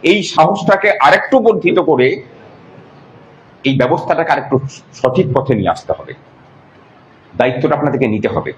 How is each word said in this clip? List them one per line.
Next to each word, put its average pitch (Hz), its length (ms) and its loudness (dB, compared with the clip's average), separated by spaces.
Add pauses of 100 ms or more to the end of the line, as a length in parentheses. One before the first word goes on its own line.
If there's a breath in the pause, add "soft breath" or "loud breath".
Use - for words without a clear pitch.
এই 190 200 0
সাহসটাকে 190 640 0 (180)
আরেকটু 190 320 2
বর্ধিত 190 400 2
করে 135 300 2 (1600)
এই 135 160 2
ব্যবস্থাটাকে 160 520 0
আরেকটু 131 240 -2 (360)
সঠিক - 420 0
পথে 131 200 0
নিয়ে 95 160 -2
আসতে - 280 -6
হবে, 78 140 -16 (1200)
দায়িত্বটা 131 380 0
আপনাদেরকে 135 340 0
নিতে 107 200 -2
হবে। - 300 -4